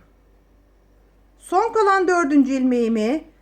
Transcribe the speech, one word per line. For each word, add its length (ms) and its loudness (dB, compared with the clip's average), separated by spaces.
Son 260 -2
kalan 340 2
dördüncü 460 2
ilmeğimi 680 -2